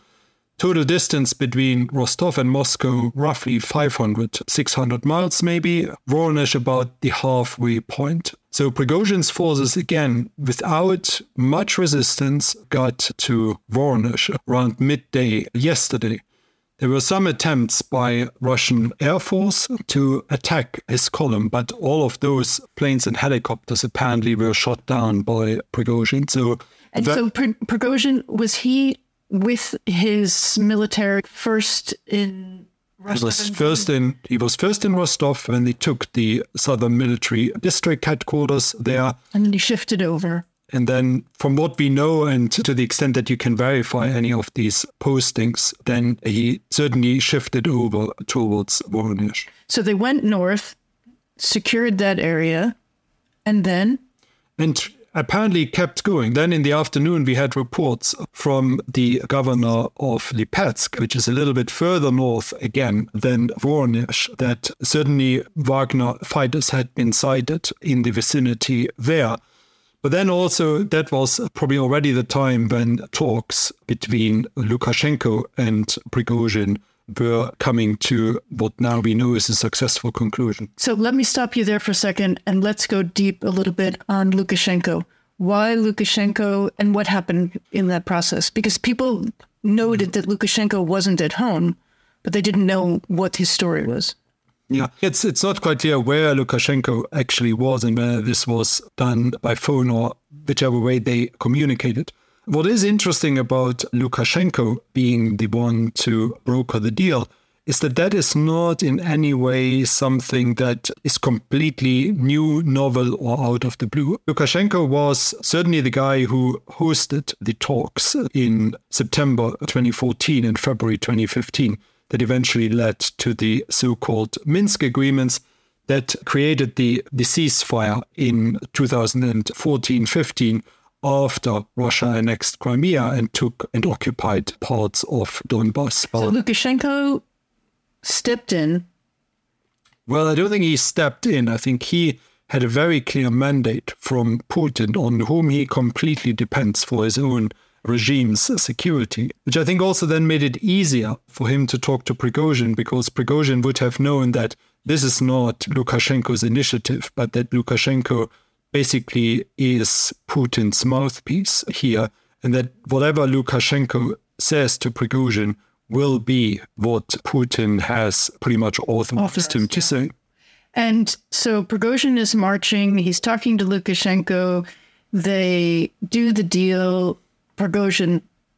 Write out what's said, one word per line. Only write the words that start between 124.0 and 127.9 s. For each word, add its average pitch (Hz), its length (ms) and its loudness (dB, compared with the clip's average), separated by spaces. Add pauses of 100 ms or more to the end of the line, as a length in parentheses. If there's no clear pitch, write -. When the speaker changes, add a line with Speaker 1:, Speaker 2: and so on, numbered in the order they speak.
Speaker 1:
Minsk 190 380 2
agreements 135 580 0 (460)
that 135 360 -2
created 139 540 0
the, 123 340 2
the 127 140 0
ceasefire 120 800 0 (120)